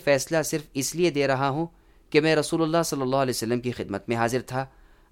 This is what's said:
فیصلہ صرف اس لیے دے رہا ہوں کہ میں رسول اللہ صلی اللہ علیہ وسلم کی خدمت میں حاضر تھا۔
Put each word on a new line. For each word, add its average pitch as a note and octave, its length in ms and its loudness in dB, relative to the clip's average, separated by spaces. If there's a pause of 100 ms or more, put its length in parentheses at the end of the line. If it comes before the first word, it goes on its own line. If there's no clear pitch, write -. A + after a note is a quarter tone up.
فیصلہ C#3+ 400 2
صرف D#3 180 -4 (120)
اس C3+ 200 -4
لیے E3+ 160 2
دے C#3 160 0
رہا C3+ 220 0
ہوں D3+ 180 -2 (440)
کہ D3+ 100 6
میں D#3 160 4
رسول D#3 260 0
اللہ D#3+ 220 2
صلی C#3+ 180 -4
اللہ C3 140 0
علیہ C3 200 2
وسلم A#2 240 -2
کی A#2+ 120 -4
خدمت G2 360 -8
میں A#2 80 0
حاضر A#2 240 0
تھا۔ C3 260 -6 (460)